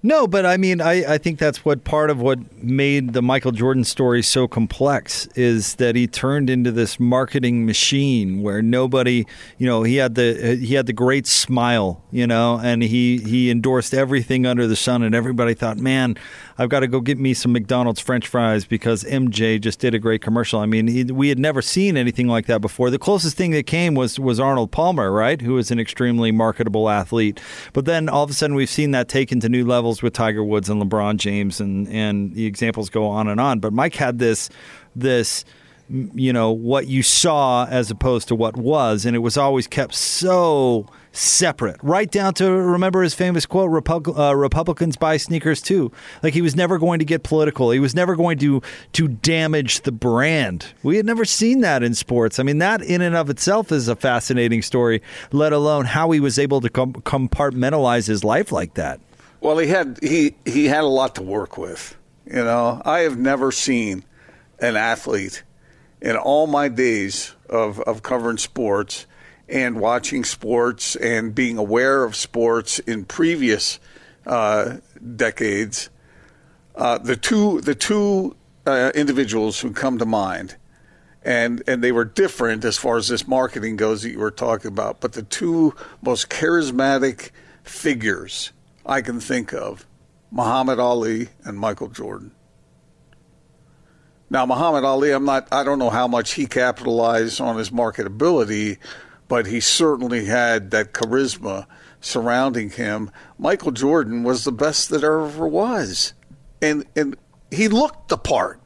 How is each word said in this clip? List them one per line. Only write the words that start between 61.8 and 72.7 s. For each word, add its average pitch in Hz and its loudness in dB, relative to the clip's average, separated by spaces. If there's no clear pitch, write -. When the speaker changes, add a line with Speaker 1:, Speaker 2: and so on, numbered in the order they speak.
Speaker 2:
You 123 -4
know, 117 0
I 160 0
have 143 -2
never 135 0
seen 113 -2
an 117 0
athlete 107 -4
in 113 -2
all 147 2
my 143 0
days 113 -2
of, 107 -2
of 107 -4
covering 117 -4
sports 104 -4
and 123 -2
watching 120 -2
sports 120 -2
and 113 -2
being 117 -2
aware 123 2
of 110 -4
sports 117 -2